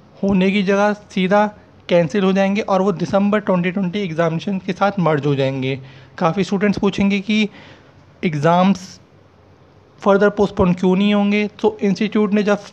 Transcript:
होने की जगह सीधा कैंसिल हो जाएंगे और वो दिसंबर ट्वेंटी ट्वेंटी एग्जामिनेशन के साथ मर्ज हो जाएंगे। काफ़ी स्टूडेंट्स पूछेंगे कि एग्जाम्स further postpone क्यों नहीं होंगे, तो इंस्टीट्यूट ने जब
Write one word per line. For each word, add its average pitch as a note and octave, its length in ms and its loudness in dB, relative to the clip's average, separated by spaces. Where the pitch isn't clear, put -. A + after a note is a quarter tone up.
होने G3 280 2
की G#3 120 0
जगह G3+ 300 2
सीधा G3+ 520 0
कैंसिल F3 340 2
हो F#3+ 100 2
जाएंगे G3 280 0
और F#3+ 200 0
वो G3 100 0
दिसंबर G3 480 0
ट्वेंटी F#3 320 0
ट्वेंटी F#3 280 -4
एग्जामिनेशन E3 640 -2
के F#3+ 80 -4
साथ G3+ 260 0
मर्ज D#3 260 0
हो D3 100 2
जाएंगे। C3+ 440 -2
काफ़ी F3+ 260 0
स्टूडेंट्स G3 360 -2
पूछेंगे G3 400 0
कि G#3+ 280 0
एग्जाम्स F3 760 0
further G3+ 340 4
postpone F#3 440 0
क्यों F#3 160 2
नहीं G3+ 180 2
होंगे, G#3 340 0
तो G#3+ 340 -4
इंस्टीट्यूट G#3 520 0
ने G#3 100 2
जब G3+ 160 0